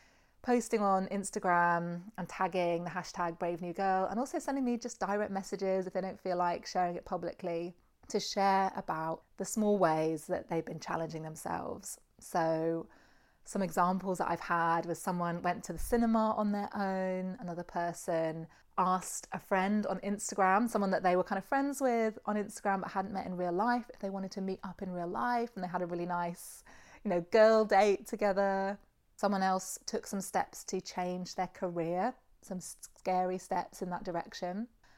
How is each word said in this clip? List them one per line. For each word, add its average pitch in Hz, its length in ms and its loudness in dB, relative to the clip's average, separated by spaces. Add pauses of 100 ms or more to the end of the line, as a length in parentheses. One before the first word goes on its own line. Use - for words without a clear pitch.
(400)
posting 233 400 2
on 190 280 4
Instagram 175 920 2 (160)
and 175 100 -6
tagging 175 580 0
the 170 60 -6
hashtag 175 480 -4
Brave 175 220 -2
New 175 140 -6
Girl 190 360 2
and 208 80 -4
also 269 200 -2
sending 269 260 -2
me 240 140 0
just - 200 -10
direct 202 320 0
messages 190 560 -2
if 185 60 -10
they 185 80 -2
don't 185 180 -4
feel 180 200 -2
like 175 280 0
sharing 175 300 0
it - 80 -10
publicly, 175 720 -4 (340)
to 214 100 0
share 196 580 2
about 160 440 -4 (160)
the 190 80 -6
small 208 320 2
ways 160 500 2
that - 220 -4
they've 165 160 -2
been 165 160 -8
challenging 165 420 -4
themselves. - 760 -8 (200)
So 165 680 0 (600)
some 196 140 -2
examples 180 560 0
that 175 100 0
I've 170 120 0
had 170 440 2
was 170 140 -4
someone 175 420 -2
went 175 240 -2
to 185 80 -6
the 165 60 -8
cinema 226 580 2
on 208 160 0
their 202 240 -2
own, 190 640 -2
another 175 220 -6
person 165 840 -2 (300)
asked 185 560 0
a 190 60 -4
friend 202 480 0
on 190 140 -2
Instagram, 202 680 2
someone 202 220 2
that 185 120 2
they 180 140 6
were 180 80 4
kind 196 140 -2
of - 80 -8
friends 277 340 0
with 226 460 2
on 208 100 2
Instagram 202 460 -2
but - 80 -6
hadn't 196 240 -2
met 190 100 -4
in 180 140 -6
real 175 160 0
life, 233 400 2
if - 60 -20
they 196 100 -4
wanted 190 220 -6
to 196 100 -6
meet 190 220 -4
up 190 180 -10
in 185 100 -6
real 175 160 -4
life, 240 460 -2
and 185 100 -6
they 180 40 -4
had 175 120 -2
a 175 60 -2
really 175 180 -4
nice, 175 580 -6 (420)
you 208 40 -2
know, 175 220 2
girl 220 340 10
date 202 420 4
together. 196 720 2 (380)
Someone 196 260 2
else 190 440 0
took - 200 -4
some 196 140 -6
steps - 440 -4
to 190 180 -4
change 180 520 -6
their 185 120 -2
career, 175 640 -2 (300)
some 185 160 -8
s-, - 180 -14 (220)
scary 185 400 0
steps - 420 -6
in 180 80 -6
that 175 160 -6
direction. 180 640 -6 (300)